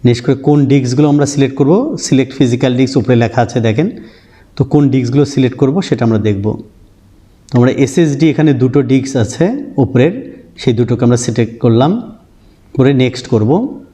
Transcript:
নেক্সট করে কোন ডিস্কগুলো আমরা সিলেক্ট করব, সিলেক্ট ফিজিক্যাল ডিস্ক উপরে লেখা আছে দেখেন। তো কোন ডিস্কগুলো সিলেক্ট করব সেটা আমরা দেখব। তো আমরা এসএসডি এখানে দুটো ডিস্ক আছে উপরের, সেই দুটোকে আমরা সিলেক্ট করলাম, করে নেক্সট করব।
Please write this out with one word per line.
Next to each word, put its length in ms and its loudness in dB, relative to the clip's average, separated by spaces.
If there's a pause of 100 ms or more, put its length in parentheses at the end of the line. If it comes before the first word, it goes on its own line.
নেক্সট 200 0
করে 100 2
কোন 300 2
ডিস্কগুলো 440 2
আমরা 160 2
সিলেক্ট 300 -2
করব, 420 0
সিলেক্ট 360 0
ফিজিক্যাল 420 0
ডিস্ক 220 0
উপরে 180 0
লেখা 260 0
আছে 200 -2
দেখেন। 260 0 (680)
তো 80 -2
কোন 260 2
ডিস্কগুলো 360 0
সিলেক্ট 320 -2
করব 240 0
সেটা 240 -2
আমরা 140 2
দেখব। 260 -2 (1040)
তো 80 -10
আমরা 140 4
এসএসডি 580 0
এখানে 240 2
দুটো 280 2
ডিস্ক 340 0
আছে 300 -2 (320)
উপরের, 360 2 (440)
সেই 160 -2
দুটোকে 320 0
আমরা 120 2
সিলেক্ট 420 -4
করলাম, 320 2 (840)
করে 180 2
নেক্সট 340 -2
করব। 520 0 (140)